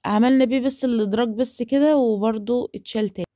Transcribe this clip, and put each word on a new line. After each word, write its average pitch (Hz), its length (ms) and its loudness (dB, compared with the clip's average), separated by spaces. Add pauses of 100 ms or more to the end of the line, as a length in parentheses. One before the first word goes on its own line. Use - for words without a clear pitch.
عملنا 247 400 4
بيه 254 160 0
بس 269 240 -4
الادراج 226 440 0
بس 240 340 -4
كده، 277 340 2
وبرضو 220 760 0
اتشال 214 340 -4
تاني. 190 260 -8